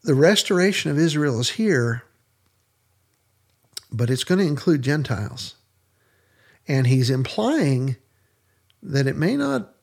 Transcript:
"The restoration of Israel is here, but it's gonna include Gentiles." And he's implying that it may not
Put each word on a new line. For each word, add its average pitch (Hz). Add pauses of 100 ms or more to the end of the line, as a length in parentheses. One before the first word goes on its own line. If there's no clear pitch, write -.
"The 143
restoration 185
of 143
Israel 147
is 123
here, 120 (1900)
but 117
it's 131
gonna 190
include 147
Gentiles." 120 (1120)
And 135
he's 127
implying 135 (880)
that 139
it 135
may 190
not 277